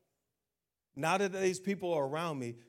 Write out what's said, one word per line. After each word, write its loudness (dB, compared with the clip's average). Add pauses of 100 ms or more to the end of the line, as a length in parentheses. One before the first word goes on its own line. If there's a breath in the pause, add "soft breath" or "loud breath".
(960)
Now 2
that 2
these 2
people -2
are 2
around -2
me, -4 (120)